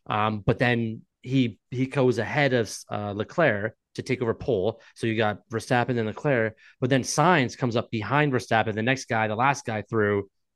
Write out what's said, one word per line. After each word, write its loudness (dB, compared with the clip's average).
um, 0
but 2
then 0
he, 0
he -2
goes 2
ahead 0
of, 0
uh, -6
Leclerc -2
to -8
take -2
over 0
pole. -2
So -4
you -2
got 0
Verstappen 0
and 0
Leclerc, 0
but 0
then 4
Sainz 2
comes -2
up -2
behind 0
Verstappen, 0
the -4
next -2
guy, 0
the -2
last 0
guy -4
through. 0